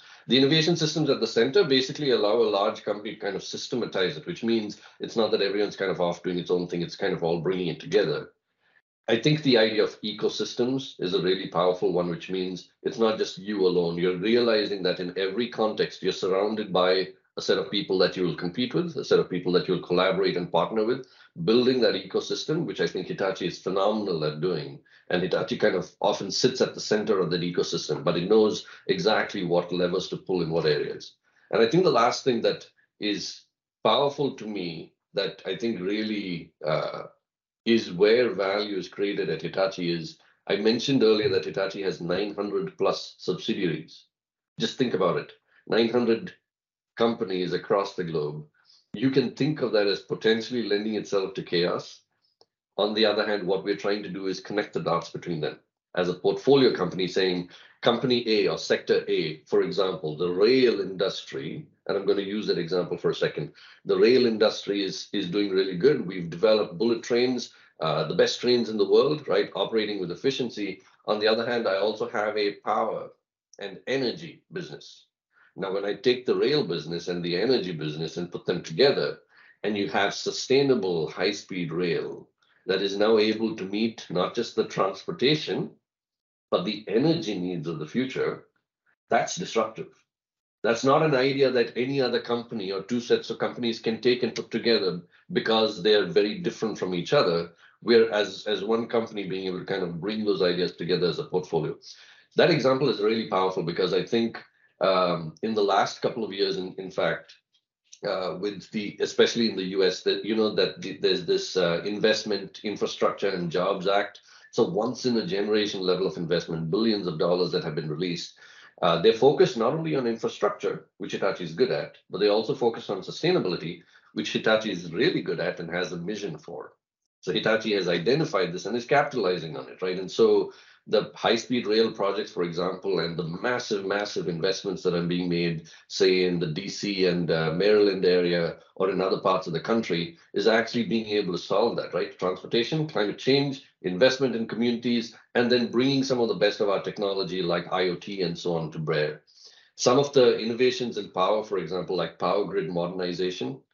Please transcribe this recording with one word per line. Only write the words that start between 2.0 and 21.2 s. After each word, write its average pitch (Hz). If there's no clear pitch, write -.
allow 104
a 107
large 107
company 104
to -
kind 95
of 87
systematize 92
it, 80
which 87
means 113
it's -
not 107
that 104
everyone's 98
kind 95
of 82
off 87
doing 90
its 82
own 90
thing. 87
It's 80
kind 98
of 80
all 85
bringing 90
it 76
together. 80
I 113
think 151
the 120
idea 107
of -
ecosystems 110
is 87
a 92
really 92
powerful 90
one, 87
which 85
means 92
it's 98
not 107
just -
you 95
alone. 87
You're 90
realizing 104
that 90
in 87
every 98
context, 107
you're 92
surrounded 101
by 92
a 101
set 95
of 92
people 98
that 90
you 92
will 80
compete 123
with, 170
a -
set 92
of 82
people 90
that 87
you'll 90
collaborate 92
and 87
partner 92
with, 131